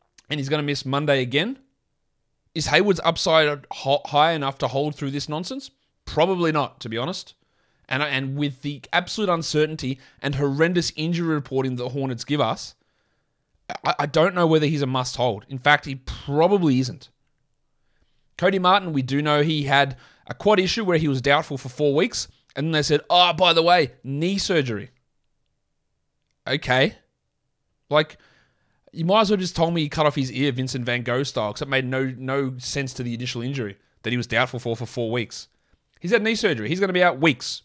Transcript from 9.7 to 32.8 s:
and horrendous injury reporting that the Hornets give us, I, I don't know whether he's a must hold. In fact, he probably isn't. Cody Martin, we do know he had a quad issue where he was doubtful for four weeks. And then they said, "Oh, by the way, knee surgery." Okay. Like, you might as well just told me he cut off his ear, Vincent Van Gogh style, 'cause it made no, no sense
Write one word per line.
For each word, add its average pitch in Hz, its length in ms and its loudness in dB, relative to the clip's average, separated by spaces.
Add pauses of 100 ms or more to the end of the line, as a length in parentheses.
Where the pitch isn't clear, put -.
and 139 140 -2
horrendous 151 600 0
injury 165 320 -2
reporting 131 480 -2
that 123 80 -6
the 127 60 -8
Hornets 131 340 -4
give 147 160 -2
us, - 340 -4 (1120)
I, 160 160 0
I 147 60 -2
don't 160 280 2
know 175 120 2
whether 156 200 4
he's 147 160 0
a 135 40 0
must 127 300 -4
hold. 117 320 -2
In 135 100 -8
fact, 147 260 4
he 135 100 -8
probably 151 840 2
isn't. 123 300 -8 (1300)
Cody 190 200 2
Martin, 185 340 4
we 139 100 0
do 135 200 0
know 147 200 4
he 151 220 0
had 139 320 4 (300)
a - 80 -10
quad 208 240 4
issue 190 260 0
where 175 140 2
he 160 80 0
was 131 160 0
doubtful 143 360 2
for 131 100 -14
four 143 260 0
weeks. 190 340 -2 (280)
And 143 100 -2
then 165 60 -2
they 151 100 2
said, 147 260 2
"Oh, 175 260 6
by 175 180 4
the 165 100 4
way, 170 300 4 (100)
knee 156 340 -2
surgery." 131 540 -2 (1600)
Okay. 135 500 0 (920)
Like, 151 300 0 (720)
you 165 140 -6
might 202 180 6
as 196 80 2
well 214 60 4
just 185 180 -4
told 170 200 0
me 170 80 0
he 143 60 -2
cut 156 180 0
off 143 80 2
his 131 180 -2
ear, 139 180 0
Vincent 127 340 -4
Van 123 180 -2
Gogh 120 200 -2
style, 110 300 -4
'cause - 100 -10
it 139 60 -6
made 131 160 0
no, 131 320 -2
no 131 420 -4
sense 131 360 -6